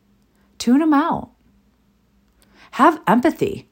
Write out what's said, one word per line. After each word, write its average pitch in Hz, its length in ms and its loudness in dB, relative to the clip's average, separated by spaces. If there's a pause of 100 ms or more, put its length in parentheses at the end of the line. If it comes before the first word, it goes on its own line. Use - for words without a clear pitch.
(580)
Tune 262 240 2
'em 311 120 2
out. 302 360 -2 (1400)
Have 311 340 2
empathy. - 640 -2